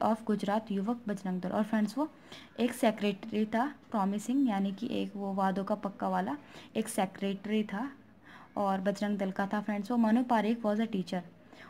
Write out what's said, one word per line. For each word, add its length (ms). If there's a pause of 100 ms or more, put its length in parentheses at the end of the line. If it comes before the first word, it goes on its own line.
of 220
Gujarat 460
युवक 360
बजरंग 340
दल। 80
और 140
friends, 340
वो 120 (500)
एक 140
secretary 720
था, 200 (260)
promising 580
यानी 220
कि 220
एक 220
वो 180
वादों 300
का 140
पक्का 320
वाला 260 (400)
एक 120
secretary 800
था 240 (680)
और 240
बजरंग 360
दल 140
का 220
था। 80
friends, 300
वो 60
मनु 260
पारेख 380
was 200
a 80
teacher। 320 (480)